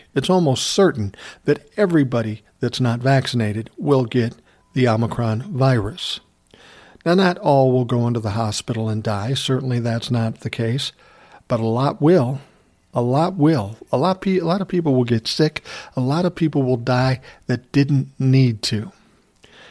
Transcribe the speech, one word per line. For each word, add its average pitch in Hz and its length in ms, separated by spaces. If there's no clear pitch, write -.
it's 135 160
almost 165 360
certain 139 480
that - 320
everybody 127 680
that's 123 200
not 120 200
vaccinated 120 760
will 135 300
get 120 280
the 127 160
Omicron 113 540
virus. 131 800
Now, 170 100
not 180 240
all 135 340
will 127 120
go 120 220
into 117 140
the 107 100
hospital 110 580
and 107 140
die. 107 320
Certainly 131 460
that's 117 300
not 113 300
the 120 100
case. 120 420
But 117 120
a 113 60
lot 123 340
will. 139 400
A 120 80
lot 147 320
will. 143 420
A 131 80
lot 185 220
pe-, 190 180
a 170 60
lot 175 160
of 190 80
people 165 260
will 127 100
get 117 220
sick. - 380
A - 40
lot 143 240
of 175 120
people 147 260
will 127 140
die 127 440
that - 260
didn't 139 360
need 131 440
to. 107 300